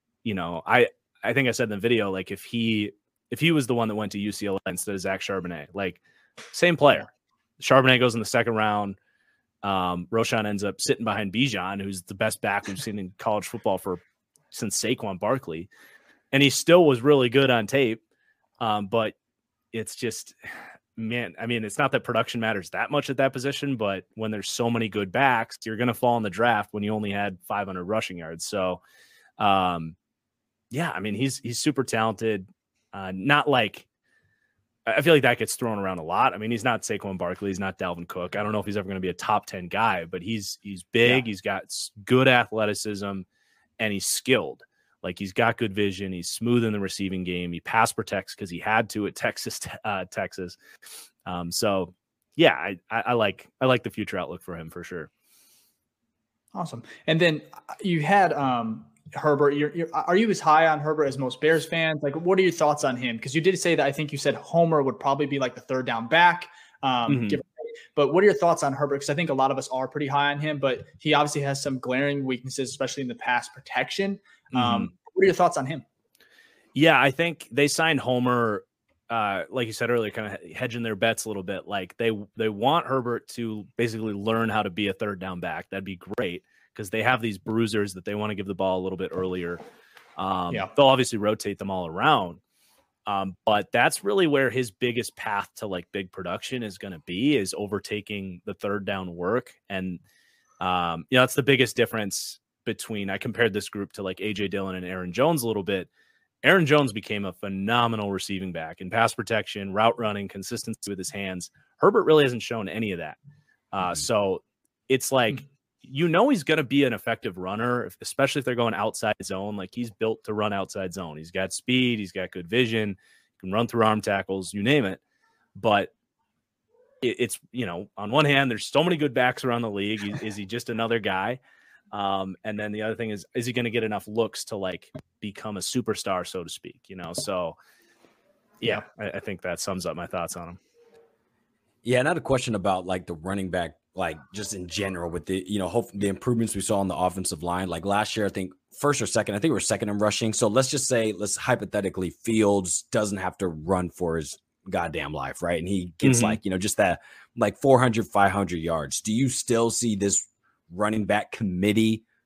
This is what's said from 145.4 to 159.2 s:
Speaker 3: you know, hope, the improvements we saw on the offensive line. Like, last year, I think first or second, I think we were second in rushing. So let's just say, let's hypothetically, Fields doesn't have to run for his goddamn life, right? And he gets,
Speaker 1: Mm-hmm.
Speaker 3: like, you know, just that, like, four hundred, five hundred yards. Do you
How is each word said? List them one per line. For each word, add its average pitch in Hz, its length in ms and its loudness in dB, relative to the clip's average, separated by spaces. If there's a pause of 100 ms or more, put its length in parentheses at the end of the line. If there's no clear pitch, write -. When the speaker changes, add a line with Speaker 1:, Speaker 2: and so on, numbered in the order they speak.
Speaker 3:
you 104 120 -2
know, 92 100 0
hope, 110 240 -2
the 101 160 -2
improvements 113 460 0
we 98 80 -4
saw 104 180 2
on 98 80 0
the 85 80 -4
offensive 90 460 -2
line. 90 260 -2
Like, 82 160 -6
last 101 320 0
year, 107 80 0
I 98 60 0
think 92 220 -6 (260)
first 143 240 2
or 107 40 -2
second, 107 280 0
I 104 40 0
think 160 120 2
we 131 40 2
were 98 60 0
second 104 300 -2
in 104 80 -2
rushing. 107 340 2
So 110 160 2
let's 127 220 2
just 135 180 -2
say, 113 240 2
let's 98 240 -4
hypothetically, 98 760 -2
Fields 101 800 2
doesn't 104 280 0
have 92 200 -4
to 95 100 0
run 85 420 -2
for 82 260 -2
his 78 220 -6 (320)
goddamn 78 420 -4
life, 67 300 -8
right? 87 160 0
And 85 100 -6
he 90 300 -2
gets, 131 200 6
Speaker 1:
Mm-hmm. 120 60 4
Speaker 3:
like, 110 200 0
you 101 60 -2
know, 92 80 0
just 98 200 -4
that, 92 240 2 (340)
like, 107 220 0
four 135 220 8
hundred, 113 260 2
five 98 260 4
hundred 92 260 0
yards. 80 440 -2
Do 107 100 -2
you 127 160 2